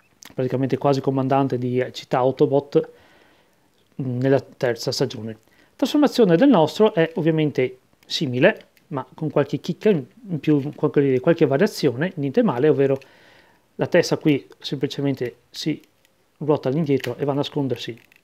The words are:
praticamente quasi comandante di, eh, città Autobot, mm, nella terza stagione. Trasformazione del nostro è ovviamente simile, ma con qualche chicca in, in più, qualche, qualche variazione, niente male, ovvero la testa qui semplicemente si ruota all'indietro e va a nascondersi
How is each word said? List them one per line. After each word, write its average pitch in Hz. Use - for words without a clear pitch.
praticamente 127
quasi 139
comandante 135
di, 123
eh, 117
città -
Autobot, 139
mm, 123
nella 135
terza 123
stagione. 113
Trasformazione 240
del 269
nostro 208
è 165
ovviamente 151
simile, 143
ma 131
con 156
qualche 147
chicca -
in, 151
in 160
più, 147
qualche, 139
qualche 160
variazione, 147
niente 139
male, 147
ovvero 135
la 135
testa 160
qui 143
semplicemente 139
si -
ruota 143
all'indietro 135
e -
va 139
a 135
nascondersi 135